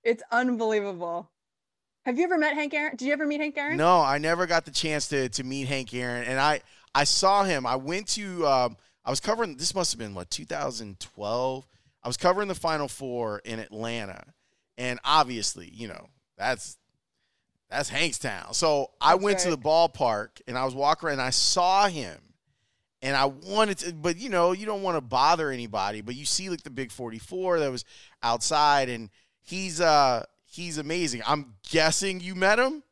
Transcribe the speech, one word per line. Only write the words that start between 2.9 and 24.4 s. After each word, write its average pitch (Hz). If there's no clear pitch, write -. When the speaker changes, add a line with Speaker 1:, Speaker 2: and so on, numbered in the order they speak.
Speaker 1:
Did 254
you 285
ever 302
meet 294
Hank 302
Aaron? 294
Speaker 2:
No, 170
I 139
never 170
got 165
the 151
chance 151
to, 131
to 135
meet 131
Hank 131
Aaron. 123
And 131
I, 147
I 143
saw 196
him. 151
I 123
went 170
to, 185
um, 123
I -
was 135
covering, 214
this 156
must 180
have -
been, 107
what, 90
two 151
thousand 117
twelve? 127
I -
was 123
covering 185
the 190
Final 156
Four 120
in 113
Atlanta. 110
And 123
obviously, 127
you 110
know, 85
that's, 117
that's 139
Hank's 143
town. 101
So 147
I 147
Speaker 1:
That's 190
Speaker 2:
went 202
to 180
Speaker 1:
right. 151
Speaker 2:
the -
ballpark, 147
and 127
I 127
was 127
walking 143
around, 143
and 127
I 131
saw 190
him. 139
And 135
I 135
wanted 190
to, 175
but, 165
you 240
know, 180